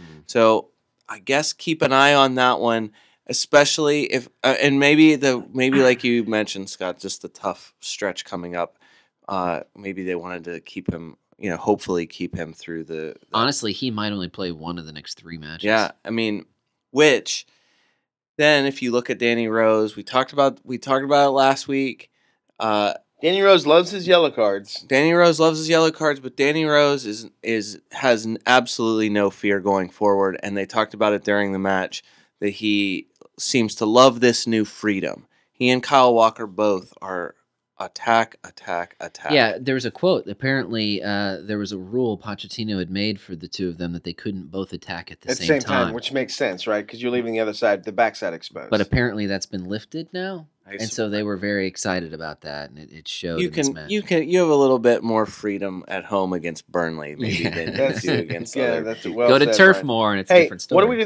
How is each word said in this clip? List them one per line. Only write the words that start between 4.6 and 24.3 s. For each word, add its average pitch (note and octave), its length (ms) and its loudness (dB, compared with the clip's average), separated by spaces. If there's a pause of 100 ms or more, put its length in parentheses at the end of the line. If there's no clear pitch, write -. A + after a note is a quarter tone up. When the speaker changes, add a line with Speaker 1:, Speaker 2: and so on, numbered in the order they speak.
Speaker 2:
maybe D3+ 360 6
the, C3 380 0
maybe C3 300 2
like B2+ 200 4
you A#2+ 200 2
mentioned, G#2 440 -4
Scott, F#2 300 -8
just - 240 -10
the F2 60 -14
tough - 520 -10
stretch - 460 -8
coming F2 300 -10
up. E2+ 240 -6 (480)
Uh, F2+ 320 -4 (160)
maybe G2 280 -10
they F2+ 120 -4
wanted E2+ 300 -12
to E2+ 160 -12
keep - 300 -8
him, E2 240 -14 (220)
you G2 140 -6
know, E2 60 -6
hopefully F#2 500 -2
keep - 280 -10
him E2 180 -10
through E2 320 -14
the, D#2+ 340 -12
the - 160 -20
Speaker 1:
Honestly, A#2 360 -2
he B2 200 -6
might G#2+ 200 -4
only F#2+ 160 -6
play F#2 240 -8
one E2 280 -10
of D#2 80 -16
the D#2 40 -18
next D2 220 -16
three E2 240 -16
matches. D#2+ 280 -14
Speaker 2:
Yeah, G#2+ 260 2 (120)
I - 60 -12
mean, A2+ 380 -4 (420)
which C3+ 560 2 (920)
then D3 280 4
if C3+ 160 -4
you B2 100 -2
look B2 200 -2
at A#2+ 80 -4
Danny A#2 280 0
Rose, A2 480 2
we G#2 60 -12
talked C3 320 -2
about, C#3 300 0
we A#2+ 160 -10
talked C3+ 260 -2
about C#3+ 220 4
it C3+ 60 0
last C3+ 340 2
week. C3+ 420 -4 (500)
Uh, G#2 360 0 (260)
Speaker 3:
Danny F#3 200 0
Rose F#3+ 240 6
loves F3 260 4
his F#3 160 -6
yellow E3+ 220 6
cards. G2+ 580 -2